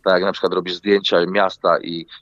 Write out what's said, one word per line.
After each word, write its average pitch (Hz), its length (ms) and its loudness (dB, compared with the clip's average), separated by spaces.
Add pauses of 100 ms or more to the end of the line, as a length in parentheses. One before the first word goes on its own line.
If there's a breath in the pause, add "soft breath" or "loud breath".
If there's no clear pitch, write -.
tak 95 100 2
jak 90 100 2
na 98 80 0
przykład 90 220 -2
robisz 90 220 -4
zdjęcia 98 500 2
miasta 92 540 0
i 82 260 -10 (160 loud breath)